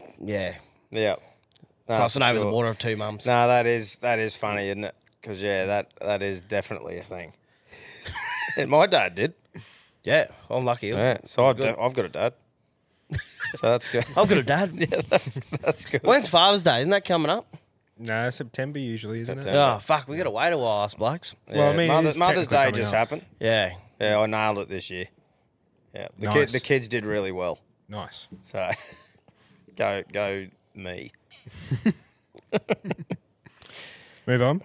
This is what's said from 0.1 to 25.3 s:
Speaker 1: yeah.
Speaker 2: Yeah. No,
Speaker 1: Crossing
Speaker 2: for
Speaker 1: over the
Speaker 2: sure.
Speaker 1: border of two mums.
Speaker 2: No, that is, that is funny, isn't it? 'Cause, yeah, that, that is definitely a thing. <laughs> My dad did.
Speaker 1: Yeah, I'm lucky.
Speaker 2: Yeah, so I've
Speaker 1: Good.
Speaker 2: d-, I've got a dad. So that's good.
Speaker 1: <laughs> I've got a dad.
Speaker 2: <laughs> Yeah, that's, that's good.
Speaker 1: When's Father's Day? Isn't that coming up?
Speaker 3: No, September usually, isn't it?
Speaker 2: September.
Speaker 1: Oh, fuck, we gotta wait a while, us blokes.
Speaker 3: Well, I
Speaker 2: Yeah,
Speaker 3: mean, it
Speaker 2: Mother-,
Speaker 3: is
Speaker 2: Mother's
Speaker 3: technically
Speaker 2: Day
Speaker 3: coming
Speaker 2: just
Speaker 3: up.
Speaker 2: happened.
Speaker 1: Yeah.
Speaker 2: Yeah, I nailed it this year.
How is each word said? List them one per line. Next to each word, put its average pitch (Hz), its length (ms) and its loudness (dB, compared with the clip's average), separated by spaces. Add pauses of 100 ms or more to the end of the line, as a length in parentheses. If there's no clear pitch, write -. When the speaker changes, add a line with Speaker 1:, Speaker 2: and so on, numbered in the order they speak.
Speaker 1:
yeah. 98 340 -4 (380)
Speaker 2:
Yeah. 107 240 2 (720)
No, 113 80 0
Speaker 1:
Crossing 113 260 2
Speaker 2:
for 123 60 6
Speaker 1:
over 120 100 2
the 104 60 0
Speaker 2:
sure. 101 80 0
Speaker 1:
border 117 160 2
of 110 100 -4
two 113 180 -4
mums. 107 300 -8
Speaker 2:
No, 120 220 6
that 123 180 4
is, 117 300 0
that 120 240 0
is 110 160 -4
funny, 104 320 -2
isn't 98 160 -4
it? - 100 -10 (260)
'Cause, 98 220 -10
yeah, 98 240 0
that, 101 240 -2 (100)
that 101 220 -2
is 98 200 -4
definitely 95 560 -6
a 90 40 -10
thing. 87 300 -14 (1200)
<laughs> - 120 -2
My 151 180 6
dad 104 300 2
did. 131 180 -2 (720)
Speaker 1:
Yeah, 143 240 2 (200)
I'm 127 160 -2
lucky. 120 240 -2
Speaker 2:
Yeah, 117 360 0
so - 220 2
I've 131 100 4
Speaker 1:
Good. 110 180 0
Speaker 2:
d-, - 80 -8
I've 127 100 0
got 123 120 0
a 85 40 -8
dad. 95 260 -2 (1200)
So 113 120 0
that's 120 200 2
good. 120 220 -2
Speaker 1:
<laughs> - 60 -16
I've 196 120 6
got 185 100 4
a 135 60 2
dad. 160 280 0
Speaker 2:
<laughs> 175 60 -10 (120)
Yeah, - 180 0
that's, - 320 0 (200)
that's - 260 -2
good. - 180 -4
Speaker 1:
When's 247 240 4
Father's 185 340 6
Day? 143 160 4
Isn't 143 120 0
that 196 140 2
coming 160 260 2
up? 220 220 -4 (480)
Speaker 3:
No, 113 300 -2
September 135 480 -8
usually, 113 420 -6
isn't 117 200 -6
it? - 20 -10
Speaker 2:
September. 131 340 4
Speaker 1:
Oh, - 40 -8
fuck, 143 260 0
we 139 100 -8
gotta 165 140 -2
wait 131 220 0
a 165 40 2
while, 110 280 2
us 104 100 -4
blokes. 135 400 -4 (140)
Speaker 3:
Well, - 120 0
I 143 120 6
Speaker 2:
Yeah, - 40 0
Speaker 3:
mean, 170 140 2
it 151 40 4
Speaker 2:
Mother-, 160 160 4
Speaker 3:
is 147 80 -2
Speaker 2:
Mother's 175 280 4
Speaker 3:
technically 147 100 2
Speaker 2:
Day 139 140 6
Speaker 3:
coming 123 60 -2
Speaker 2:
just 104 180 0
Speaker 3:
up. 110 40 4
Speaker 2:
happened. 117 260 -2 (160)
Speaker 1:
Yeah. 110 300 2 (300)
Speaker 2:
Yeah, 107 200 2
I 110 60 4
nailed 107 340 0
it - 80 -8
this 92 200 -8
year. 92 180 -8 (840)